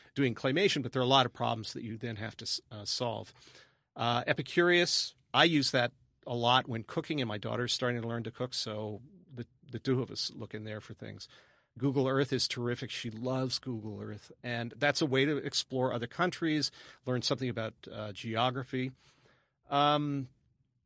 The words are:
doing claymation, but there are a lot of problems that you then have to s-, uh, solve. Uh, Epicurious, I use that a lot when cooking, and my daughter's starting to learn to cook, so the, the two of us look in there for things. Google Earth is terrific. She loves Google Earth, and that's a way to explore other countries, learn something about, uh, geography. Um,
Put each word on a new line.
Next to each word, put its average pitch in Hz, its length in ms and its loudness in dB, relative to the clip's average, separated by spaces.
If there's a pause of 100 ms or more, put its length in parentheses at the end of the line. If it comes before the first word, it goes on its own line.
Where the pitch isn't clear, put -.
(140)
doing 127 220 2
claymation, 151 480 2
but 123 80 -6
there 131 100 0
are 123 40 4
a - 20 2
lot 131 180 8
of 117 80 -4
problems 117 400 -2
that - 80 -8
you 113 160 -8
then 117 200 -8
have 110 200 -8
to - 80 -12
s-, - 160 -4 (100)
uh, 104 140 -12
solve. 107 480 -4 (600)
Uh, 120 300 2
Epicurious, 175 880 2 (200)
I 139 120 8
use 151 260 4
that 123 220 2 (340)
a 123 80 -4
lot 120 340 4
when 113 140 -4
cooking, 156 380 -4
and 120 60 0
my 107 120 -4
daughter's 113 340 -2
starting 120 260 0
to 113 80 -6
learn 117 140 -4
to 113 80 -6
cook, 123 240 -8
so 107 480 -6 (320)
the, 120 140 -12 (240)
the 117 80 -6
two 131 200 2
of 117 120 -4
us - 240 -6
look 110 180 -12
in 107 100 -10
there 107 180 -8
for - 120 -16
things. 104 340 -14 (520)
Google 131 280 2
Earth 135 240 2
is 131 160 2
terrific. 120 440 -4
She - 180 -6
loves 127 480 -2
Google 107 420 -6
Earth, 107 320 -12 (120)
and 117 340 -4
that's 147 240 2
a 160 60 2
way 131 180 4
to 147 120 2
explore 127 540 -2
other 117 140 -4
countries, 160 640 0 (380)
learn 123 160 0
something 131 260 0
about, 110 240 -4 (180)
uh, 107 200 -8
geography. 127 800 -2 (800)
Um, 143 560 2 (580)